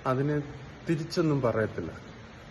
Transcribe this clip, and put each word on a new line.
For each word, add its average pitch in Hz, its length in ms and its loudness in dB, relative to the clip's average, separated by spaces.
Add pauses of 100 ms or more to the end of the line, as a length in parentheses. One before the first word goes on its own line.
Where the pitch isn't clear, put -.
അതിനെ 143 360 2 (460)
തിരിച്ചൊന്നും 160 520 2
പറയത്തില്ല, 107 500 2 (600)